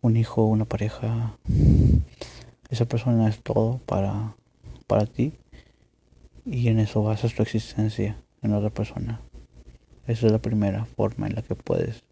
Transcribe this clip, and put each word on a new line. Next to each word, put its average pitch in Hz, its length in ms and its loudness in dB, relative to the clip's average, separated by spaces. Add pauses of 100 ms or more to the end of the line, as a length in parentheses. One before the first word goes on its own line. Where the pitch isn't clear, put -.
un 113 160 4
hijo, 113 280 2
una 110 200 2
pareja, 113 720 -4 (1300)
esa 120 160 0
persona 113 440 2
es 107 100 -4
todo 113 460 0
para, 101 500 -4 (500)
para 107 200 2
ti 127 280 -2 (1120)
y 123 220 0
en 113 120 4
eso 107 240 2
basas 110 300 0
tu - 80 -2
existencia 107 760 -2 (240)
en 107 120 0
otra 104 160 0
persona. 113 520 -8 (840)
Esa 117 200 -2
es 107 60 6
la 110 80 4
primera 107 440 0
forma 107 440 -4
en 101 80 -4
la 113 60 -6
que - 140 -6
puedes - 560 -4